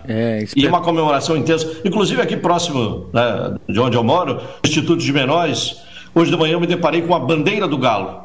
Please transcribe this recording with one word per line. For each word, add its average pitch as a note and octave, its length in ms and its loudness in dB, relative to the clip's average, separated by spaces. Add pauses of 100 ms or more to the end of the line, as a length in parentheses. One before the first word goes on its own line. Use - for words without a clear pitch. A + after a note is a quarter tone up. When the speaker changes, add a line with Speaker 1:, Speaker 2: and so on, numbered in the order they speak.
Speaker 1:
É, A2+ 320 -2
Speaker 2:
E G#2+ 60 -4
Speaker 1:
espe- C#3 220 0
Speaker 2:
uma E3+ 140 2
comemoração D#3+ 560 0
intensa. D#3+ 340 0 (140)
Inclusive G3+ 360 0
aqui - 140 -2
próximo, D3 760 -2
né, G2+ 400 0 (160)
de G2 100 0
onde A#2+ 160 2
eu A#2+ 80 2
moro, C#3+ 380 0 (240)
Instituto D#3+ 360 0
de C3 120 0
Menores, C#3+ 640 0 (360)
hoje E3 160 4
de D#3 60 2
manhã D#3+ 180 2
eu F3 60 0
me E3+ 80 0
deparei E3 360 0
com E3+ 120 2
a D#3+ 40 2
bandeira D#3+ 500 0
do C#3+ 80 -2
Galo. A2 480 -2